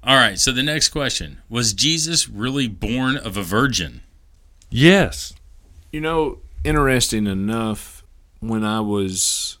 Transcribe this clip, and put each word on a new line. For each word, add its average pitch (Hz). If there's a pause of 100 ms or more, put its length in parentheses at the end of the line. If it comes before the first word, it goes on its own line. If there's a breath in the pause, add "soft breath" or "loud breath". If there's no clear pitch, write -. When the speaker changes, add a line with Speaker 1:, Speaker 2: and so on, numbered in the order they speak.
Speaker 1:
All 131
right, 107
so -
the 127
next 151
question. 117 (120)
Was 113
Jesus 156
really 123
born 123
of 101
a 101
virgin? 101 (680)
Speaker 2:
Yes. 151 (580)
Speaker 3:
You 151
know, 156 (240)
interesting 131
enough, 107 (360)
when 110
I 107
was 98